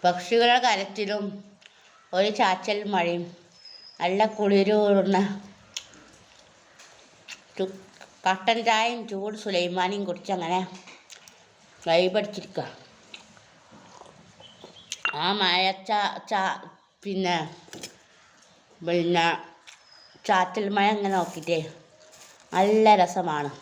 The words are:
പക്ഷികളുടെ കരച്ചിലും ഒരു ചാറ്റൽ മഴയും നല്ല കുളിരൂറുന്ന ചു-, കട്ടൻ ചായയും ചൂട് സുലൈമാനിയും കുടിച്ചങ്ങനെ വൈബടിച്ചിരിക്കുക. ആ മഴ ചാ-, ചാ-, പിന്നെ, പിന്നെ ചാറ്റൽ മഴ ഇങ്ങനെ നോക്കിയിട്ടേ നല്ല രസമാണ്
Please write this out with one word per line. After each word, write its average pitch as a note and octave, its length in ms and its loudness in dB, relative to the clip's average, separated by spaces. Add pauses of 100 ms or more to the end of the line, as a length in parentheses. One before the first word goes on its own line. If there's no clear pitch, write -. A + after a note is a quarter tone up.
പക്ഷികളുടെ A#3 540 2
കരച്ചിലും G#3 640 -2 (880)
ഒരു G3 180 2
ചാറ്റൽ G#3 540 0
മഴയും F3 400 -2 (760)
നല്ല F#3 260 2
കുളിരൂറുന്ന G3+ 920 4 (2250)
ചു-, G3 260 -6 (440)
കട്ടൻ G3 420 0
ചായയും A#3 440 2
ചൂട് G3+ 280 -8
സുലൈമാനിയും F#3 680 -2
കുടിച്ചങ്ങനെ F3+ 560 -4 (1200)
വൈബടിച്ചിരിക്കുക. F3+ 840 0 (2500)
ആ D3+ 180 -4
മഴ F#3 320 2 (240)
ചാ-, G#3 280 -2 (120)
ചാ-, F#3+ 320 -2 (420)
പിന്നെ, F#3 360 -2 (1400)
പിന്നെ E3+ 460 2 (960)
ചാറ്റൽ G3 440 0
മഴ G3+ 220 2
ഇങ്ങനെ G3+ 240 -2
നോക്കിയിട്ടേ E3+ 460 -2 (920)
നല്ല G#3+ 420 6
രസമാണ് E3+ 560 0 (120)